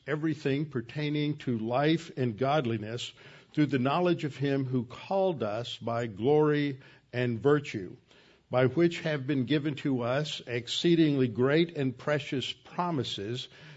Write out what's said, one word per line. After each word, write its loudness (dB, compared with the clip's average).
everything -2
pertaining -4
to -4
life 0
and -2
godliness -2
through 2
the 0
knowledge 2
of -6
him 0
who 0
called -2
us -4
by -4
glory 2
and 0
virtue, 0
by 6
which 2
have -2
been 0
given 0
to -2
us -2
exceedingly 2
great 2
and -2
precious -2
promises, -6